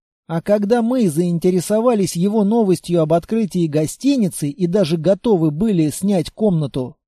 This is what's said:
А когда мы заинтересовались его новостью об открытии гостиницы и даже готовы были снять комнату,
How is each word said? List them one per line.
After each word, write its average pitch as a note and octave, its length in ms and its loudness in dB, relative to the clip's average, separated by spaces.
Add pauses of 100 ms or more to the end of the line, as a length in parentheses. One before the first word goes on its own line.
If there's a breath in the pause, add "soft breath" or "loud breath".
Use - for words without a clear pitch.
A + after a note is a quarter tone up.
(280)
А E3 140 -4
когда G#3 400 0
мы A#3 260 2
заинтересовались F3+ 1080 0
его G3+ 260 0
новостью F#3+ 580 0
об D#3 120 0
открытии F3 560 -2
гостиницы D#3+ 800 -2
и F3 180 -4
даже F3 300 0
готовы E3+ 560 2
были E3+ 380 0
снять F#3 420 -2
комнату, D#3 640 -2 (120)